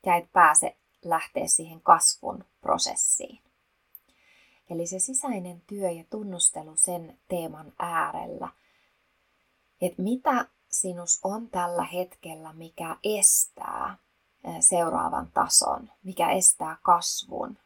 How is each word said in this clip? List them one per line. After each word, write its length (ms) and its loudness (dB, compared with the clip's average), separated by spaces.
Sä 100 6
et 180 -4
pääse 440 6
lähteä 440 -2
siihen 340 0
kasvun 640 4
prosessiin. 760 -2
Eli 180 -6
se 120 -8
sisäinen 680 -4
työ 240 -2
ja 180 -10
tunnustelu 680 -4
sen 420 -2
teeman 520 -8
äärellä, 680 -4
että 200 -2
mitä 440 0
sinus 540 -2
on 260 -6
tällä 340 -2
hetkellä, 720 -10
mikä 500 -12
estää, 920 0
eh, 160 -8
seuraavan 760 2
tason, 560 2
mikä 280 0
estää 520 0
kasvun 840 0